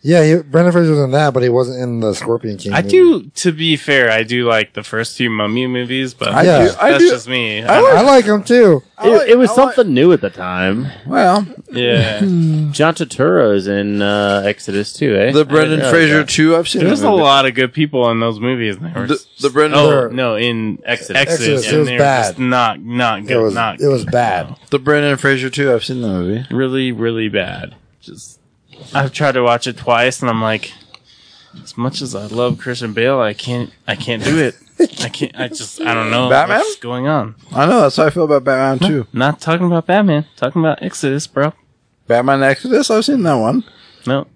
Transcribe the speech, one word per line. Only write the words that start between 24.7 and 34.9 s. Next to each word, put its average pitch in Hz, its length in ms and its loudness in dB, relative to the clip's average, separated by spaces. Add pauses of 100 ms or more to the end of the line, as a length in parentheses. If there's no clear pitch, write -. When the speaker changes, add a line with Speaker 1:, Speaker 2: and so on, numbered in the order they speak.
Speaker 3:
Brendan 143 380 0
Fraser 131 320 -2
two, 139 240 -2
I've 113 100 -2
seen 127 200 -8
that 113 40 -4
movie. 95 380 -4 (100)
Speaker 2:
Really, 131 380 -4
really 113 340 -4
bad. 92 480 -6 (240)
Just, - 380 -20 (560)
I've 139 180 -2
tried 143 220 0
to 123 100 2
watch 120 240 0
it 117 80 -8
twice, 120 460 0
and 127 80 -2
I'm 113 120 -2
like, 110 300 -4 (920)
as - 160 -18
much 127 240 -6
as 143 140 -12
I 101 120 -12
love 117 320 -2
Christian 120 340 -10
Bale, 127 260 0
I 107 140 -2
can't, 120 380 -8 (140)
I 101 120 -6
can't 113 260 -6
do 143 160 0
it. 135 160 -2 (480)